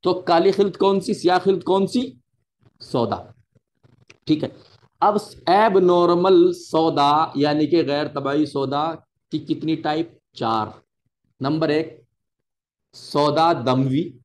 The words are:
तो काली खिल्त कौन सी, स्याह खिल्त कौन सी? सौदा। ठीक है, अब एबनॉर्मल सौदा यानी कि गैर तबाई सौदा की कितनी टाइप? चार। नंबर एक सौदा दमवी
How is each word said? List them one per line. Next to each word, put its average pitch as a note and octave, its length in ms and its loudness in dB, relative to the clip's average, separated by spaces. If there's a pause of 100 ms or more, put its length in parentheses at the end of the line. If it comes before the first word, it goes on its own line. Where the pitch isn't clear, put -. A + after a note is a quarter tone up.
तो F3+ 120 0
काली F3 380 2
खिल्त G3+ 240 -2
कौन G3 240 2
सी, F#3+ 140 -4
स्याह F3+ 240 0
खिल्त F#3 240 0
कौन F#3+ 240 0
सी? B3 340 -4 (600)
सौदा। A2 540 -4 (920)
ठीक D3+ 160 0
है, - 100 -8 (500)
अब G#3 180 2 (280)
एबनॉर्मल F3+ 1040 4
सौदा D#3+ 840 0
यानी D3 300 0
कि D#3+ 180 2
गैर C#3+ 240 -2
तबाई C#3+ 380 -2
सौदा C#3+ 580 -6 (280)
की D#3 60 -6
कितनी D3+ 380 -4
टाइप? D#3 420 -6 (160)
चार। A2+ 400 -4 (680)
नंबर D#3 280 -2
एक D#3 320 -4 (920)
सौदा D3 600 0
दमवी C3 720 -2